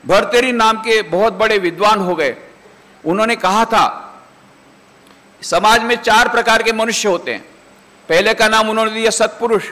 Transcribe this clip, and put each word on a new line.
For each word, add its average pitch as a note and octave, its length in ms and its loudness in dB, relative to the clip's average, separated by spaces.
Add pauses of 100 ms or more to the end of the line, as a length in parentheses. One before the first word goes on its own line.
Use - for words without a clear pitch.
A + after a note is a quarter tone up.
भर्तृहरि A#3+ 460 0
नाम A3 240 2
के A3 260 -2
बहुत F#3+ 300 0
बड़े G#3+ 260 0
विद्वान F#3+ 400 0
हो F3+ 180 -2
गए, C#3 200 -2 (680)
उन्होंने A3 320 0
कहा G#3 280 0
था, F3 420 0 (1400)
समाज G#3+ 400 2
में A#3 140 -2
चार A#3 320 2
प्रकार A3+ 340 0
के A3 100 0
मनुष्य A3 360 -2
होते E3+ 240 -4
हैं। G2+ 120 -10 (640)
पहले G3 260 2
का A3 140 0
नाम A3 220 2
उन्होंने A3 200 -2
दिया A3 200 -2
सत्पुरुष। A3 600 -2